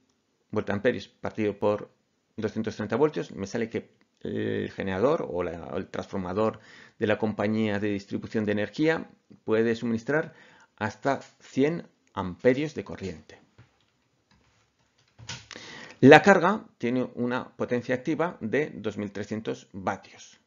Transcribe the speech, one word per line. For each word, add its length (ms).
voltamperios 560
partido 500
por 340
doscientos 380
treinta 220
voltios, 360
me 140
sale 220
que 220
el 500
generador 580
o 140
la, 320
el 100
transformador 720
de 80
la 100
compañía 640
de 120
distribución 540
de 80
energía 560
puede 320
suministrar 580
hasta 440
cien 480
amperios 600
de 100
corriente. 540
La 220
carga 440
tiene 360
una 420
potencia 380
activa 460
de 340
dos 240
mil 140
trescientos 600
vatios 760